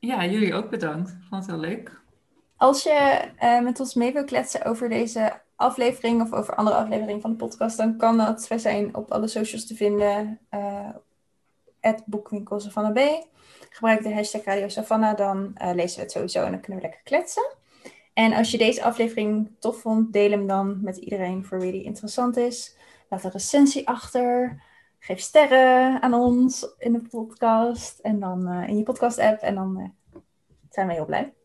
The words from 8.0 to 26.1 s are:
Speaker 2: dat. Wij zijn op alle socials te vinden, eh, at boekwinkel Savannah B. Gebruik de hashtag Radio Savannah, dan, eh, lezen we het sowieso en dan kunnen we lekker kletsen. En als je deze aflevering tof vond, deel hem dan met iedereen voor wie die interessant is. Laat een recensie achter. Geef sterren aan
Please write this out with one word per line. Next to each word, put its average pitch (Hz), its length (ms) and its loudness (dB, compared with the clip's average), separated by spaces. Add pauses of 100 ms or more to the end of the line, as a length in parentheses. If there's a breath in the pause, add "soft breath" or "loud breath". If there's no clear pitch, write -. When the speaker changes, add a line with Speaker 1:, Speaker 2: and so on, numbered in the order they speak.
Speaker 2:
dat. 220 320 0
Wij 226 100 -2
zijn 208 360 -2
op 214 160 -8
alle 214 180 -2
socials 220 380 -6
te - 80 -12
vinden, 208 640 0 (100)
eh, 202 400 -8 (920)
at 220 240 0
boekwinkel 208 540 -8
Savannah 208 320 -2
B. 294 340 2 (440 soft breath)
Gebruik 220 320 0
de 214 120 -4
hashtag 214 300 -6
Radio 202 240 -2
Savannah, 214 480 0
dan, 196 380 -2
eh, 180 200 -4
lezen 180 220 -2
we - 60 -10
het - 100 -12
sowieso 180 320 -2
en 185 60 -4
dan 185 100 -6
kunnen 190 220 -12
we 165 60 -6
lekker - 160 -16
kletsen. 392 520 -2 (580 loud breath)
En 226 180 4
als 226 180 2
je 240 80 -2
deze 226 240 2
aflevering 226 760 0
tof 226 220 -4
vond, 220 320 2
deel 208 180 4
hem 202 160 0
dan 196 360 0
met 190 140 -6
iedereen 185 480 -6
voor 190 160 -6
wie 185 120 -4
die 190 120 -8
interessant 240 520 -4
is. 240 400 -4 (320 soft breath)
Laat 190 160 -8
een 220 60 -4
recensie 277 580 2
achter. 247 720 -2 (360 soft breath)
Geef 185 220 -8
sterren 262 840 6
aan 240 120 4